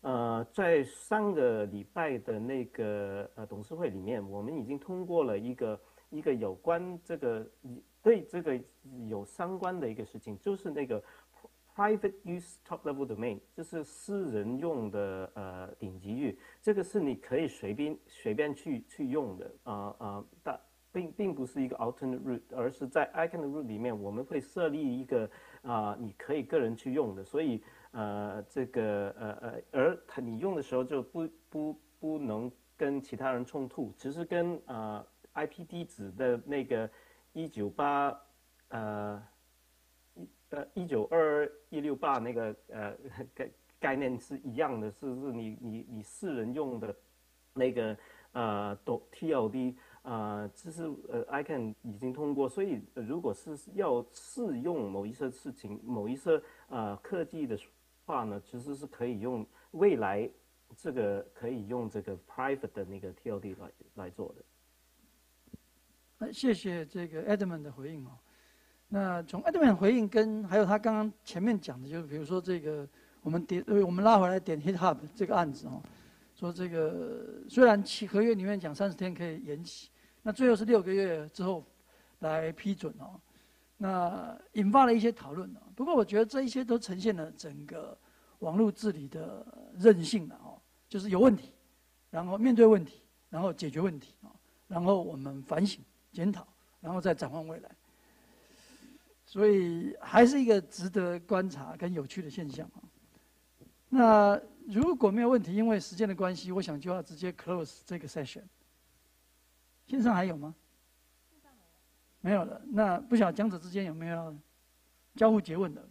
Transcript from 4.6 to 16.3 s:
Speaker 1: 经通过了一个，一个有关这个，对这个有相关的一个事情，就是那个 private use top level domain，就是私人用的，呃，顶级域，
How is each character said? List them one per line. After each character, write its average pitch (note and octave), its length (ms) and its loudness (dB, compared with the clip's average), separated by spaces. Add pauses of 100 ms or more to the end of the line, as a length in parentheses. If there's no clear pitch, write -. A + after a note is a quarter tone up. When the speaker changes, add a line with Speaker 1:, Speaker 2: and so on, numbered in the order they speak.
Speaker 1:
经 C#3 140 -8
通 F#3 260 -8
过 E3+ 180 2
了 A2+ 140 0
一 A#2 160 -6
个， A2 260 -4 (300)
一 D3+ 100 -8
个 D#3 140 0
有 G#2 220 -2
关 E3+ 480 -4
这 E3+ 140 -8
个， A#2 300 -4 (540)
对 G#3+ 220 6
这 F3 180 -6
个 C3+ 180 0 (480)
有 G#2 180 -4
相 F#3 320 -6
关 F3+ 220 -4
的 C3+ 100 -2
一 A2 60 -8
个 G#2+ 100 -8
事 - 140 -14
情， G#2 180 -12
就 G3+ 180 -2
是 F#3+ 140 -8
那 C#3+ 160 -4
个 A#2 180 -4 (720)
private G#3 380 2 (100)
use F3 300 -8 (120)
top - 180 -8
level C#3 220 -2
domain， A2+ 340 -4 (120)
就 E3+ 120 -12
是 E3 200 -8
私 G3 480 -6
人 A2+ 280 -2
用 C#3 320 -4
的， F#2+ 420 -4
呃， F#2 460 -12
顶 F#2 200 -10
级 G2 140 -8
域， B2+ 240 -4 (240)